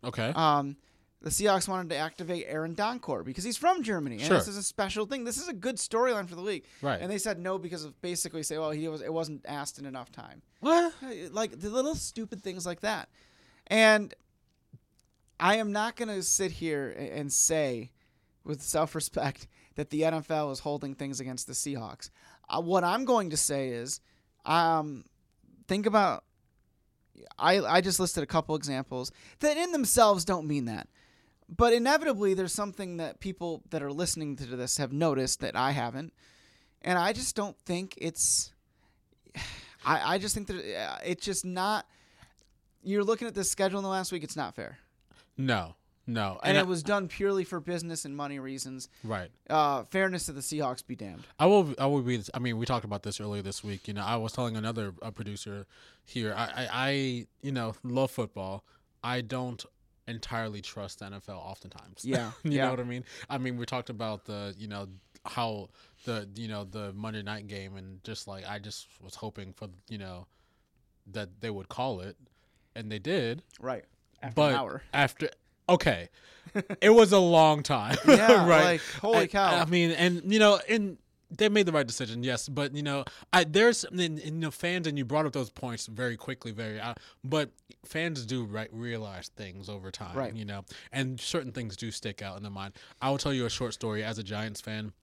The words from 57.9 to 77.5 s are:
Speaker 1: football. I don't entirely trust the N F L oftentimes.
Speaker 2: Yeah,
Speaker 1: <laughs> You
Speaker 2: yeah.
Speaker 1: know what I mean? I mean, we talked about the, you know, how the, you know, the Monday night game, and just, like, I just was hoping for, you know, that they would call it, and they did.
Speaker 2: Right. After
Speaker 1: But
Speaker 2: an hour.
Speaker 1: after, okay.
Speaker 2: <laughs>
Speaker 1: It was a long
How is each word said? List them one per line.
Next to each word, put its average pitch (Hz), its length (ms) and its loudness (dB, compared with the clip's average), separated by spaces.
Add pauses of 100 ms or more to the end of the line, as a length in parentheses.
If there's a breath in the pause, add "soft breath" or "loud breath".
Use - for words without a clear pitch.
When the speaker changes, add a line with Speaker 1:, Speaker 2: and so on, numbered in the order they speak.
Speaker 1:
football. 98 520 -8 (400 soft breath)
I 127 180 -4
don't 127 420 -6 (440)
entirely 113 540 -6
trust - 380 -12
the 104 60 -14
N 98 80 -14
F 98 160 -16
L 95 80 -12
oftentimes. 95 680 -16
Speaker 2:
Yeah, 120 340 -2
Speaker 1:
<laughs> - 60 -20
You 156 80 0
Speaker 2:
yeah. 135 140 2
Speaker 1:
know 127 60 0
what 127 80 -4
I 123 40 -6
mean? 123 200 -8 (260 loud breath)
I 139 80 -4
mean, 127 200 -4
we 120 80 -6
talked 123 260 -6
about 110 340 -6
the, 101 320 -8
you 107 100 -12
know, 101 200 -10 (380)
how 110 440 -4 (360 soft breath)
the, 110 300 -6
you 113 120 -10
know, 104 180 -6
the 101 280 -10
Monday 107 280 -8
night 104 260 -8
game, 98 300 -10
and 95 260 -16
just, - 240 -10
like, 98 200 -12
I 104 120 -8
just 101 280 -14 (120)
was 95 160 -18
hoping 101 380 -12
for, 104 160 -14 (180)
you 110 120 -10
know, 92 260 -12 (840)
that 98 300 -10
they 117 100 -6
would 98 180 -10
call 123 320 -4
it, 95 160 -12 (580)
and 110 160 -10
they 107 80 -6
did. 139 440 -2 (160)
Speaker 2:
Right. 123 260 -8 (380)
After 117 120 -6
Speaker 1:
But 147 160 6
Speaker 2:
an 131 60 2
hour. 131 260 -4 (100)
Speaker 1:
after, 143 360 2 (400)
okay. 127 400 4 (440 loud breath)
Speaker 2:
<laughs> - 280 -4
Speaker 1:
It 202 80 10
was 220 220 12
a 202 80 10
long 160 440 8